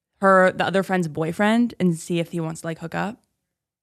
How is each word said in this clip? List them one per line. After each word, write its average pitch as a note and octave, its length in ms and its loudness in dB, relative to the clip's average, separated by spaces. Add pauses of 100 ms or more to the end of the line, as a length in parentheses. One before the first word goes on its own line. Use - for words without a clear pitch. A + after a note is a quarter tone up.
(200)
her, F#3+ 320 6
the F3+ 140 -2
other F#3 180 0
friend's F#3 240 -2
boyfriend G#3 720 0
and F3 180 0
see E3+ 220 -4
if E3 120 -6
he E3+ 80 -6
wants D#3+ 220 -8
to, E3 60 -10
like, E3 120 -8
hook E3 140 -14
up. E3+ 300 -8 (600)